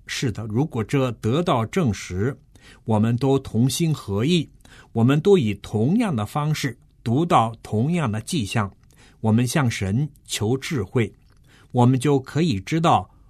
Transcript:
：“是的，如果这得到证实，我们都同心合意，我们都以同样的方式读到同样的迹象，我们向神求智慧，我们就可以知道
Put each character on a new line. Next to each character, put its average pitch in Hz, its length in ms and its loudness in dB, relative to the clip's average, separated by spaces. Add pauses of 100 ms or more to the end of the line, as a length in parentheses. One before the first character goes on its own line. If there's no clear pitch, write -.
：“是 - 240 -4
的， 107 180 -6
如 113 180 0
果 120 180 -4
这 131 300 -2
得 120 280 -2
到 135 240 0
证 135 280 0
实， 98 440 -4 (460)
我 110 160 0
们 117 160 2
都 135 240 2
同 123 300 0
心 160 240 -2
合 101 320 -4
意， 165 240 0 (420)
我 113 100 0
们 139 200 4
都 202 160 6
以 107 180 0
同 123 440 0
样 214 140 0
的 104 120 -2
方 147 280 -2
式 143 240 -4 (240)
读 131 240 2
到 117 380 4
同 120 300 0
样 156 180 0
的 107 80 -4
迹 117 260 -4
象， 101 240 -2 (520)
我 110 100 2
们 120 160 4
向 127 240 0
神 110 380 -2 (160)
求 117 320 -2
智 131 260 -6
慧， 110 300 -2 (580)
我 123 140 4
们 131 120 4
就 143 220 2
可 135 220 -4
以 139 180 0
知 156 220 -4
道 123 280 2 (200)